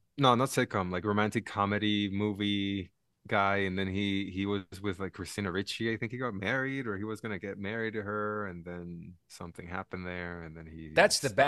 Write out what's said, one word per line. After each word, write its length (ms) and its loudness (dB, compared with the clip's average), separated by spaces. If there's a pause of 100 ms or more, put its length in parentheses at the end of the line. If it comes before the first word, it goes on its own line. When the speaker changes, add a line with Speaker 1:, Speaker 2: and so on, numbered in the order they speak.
(200)
Speaker 1:
No, 160 8
not 140 4
sitcom, 420 0
like, 120 -2
romantic 440 2
comedy 640 2
movie 800 0 (360)
guy. 300 4
And 180 2
then 120 2
he, 440 0
he 140 0
was 180 0 (200)
with, 160 -2
like, 140 -4
Christina 380 -4
Ricci. 400 -2
I 60 -2
think 140 -6
he 80 -8
got 160 -4
married, 500 -2
or 100 -2
he 80 -4
was 180 -6
gonna 180 -4
get 180 -6
married 360 -4
to 100 -4
her, 420 -2
and 180 -10
then 500 -10 (160)
something 360 -12
happened 400 -6
there, 380 -6
and 120 -12
then 120 -14
he 260 -12
Speaker 2:
That's 240 6
the 120 0
Speaker 1:
stopped. 180 2